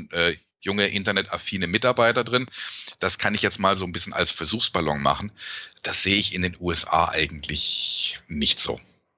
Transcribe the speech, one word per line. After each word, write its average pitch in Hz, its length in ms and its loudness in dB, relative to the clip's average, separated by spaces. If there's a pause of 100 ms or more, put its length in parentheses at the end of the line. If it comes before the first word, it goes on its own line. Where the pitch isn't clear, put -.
(120)
äh, 85 240 2 (240)
junge 101 260 0
internetaffine 95 800 -2
Mitarbeiter 117 560 4
drin. 123 240 0 (540)
Das 92 180 -2
kann 104 160 0
ich 104 80 0
jetzt 101 160 0
mal 98 160 4
so 95 100 -2
ein 87 60 -6
bisschen 85 220 -6
als - 180 2
Versuchsballon 76 720 0
machen. 69 300 2 (500)
Das - 220 -2
sehe 98 100 4
ich 101 180 2
in 92 100 -2
den 87 180 -2
U 87 100 -2
S - 160 2
A 80 220 4
eigentlich - 1200 -2
nicht 73 320 0
so. - 180 0 (400)